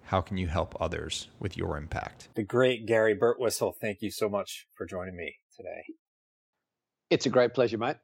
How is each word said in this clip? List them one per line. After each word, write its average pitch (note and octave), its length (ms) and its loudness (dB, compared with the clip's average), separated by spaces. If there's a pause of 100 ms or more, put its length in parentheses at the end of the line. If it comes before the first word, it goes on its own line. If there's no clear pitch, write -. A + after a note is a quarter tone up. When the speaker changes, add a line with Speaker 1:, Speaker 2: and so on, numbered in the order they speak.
Speaker 1:
How G2 180 0
can F#2+ 160 -6
you F#2 100 0
help D#2+ 320 -2
others D#2+ 500 -4 (120)
with - 160 -6
your F2 200 -4
impact? - 580 -8
The A2 100 -2
great A#2+ 420 4
Gary A2 300 6
Birtwistle, A#2 640 2
thank G#2 220 -4
you G2+ 100 -4
so - 160 0
much G2+ 380 -4 (100)
for - 100 -8
joining F#2 300 -8
me E2 180 -10 (220)
today. F2 260 -12 (1300)
Speaker 2:
It's - 180 0
a C3 40 2
great A#2+ 240 4
pleasure, A2+ 240 2
mate. B2 260 -2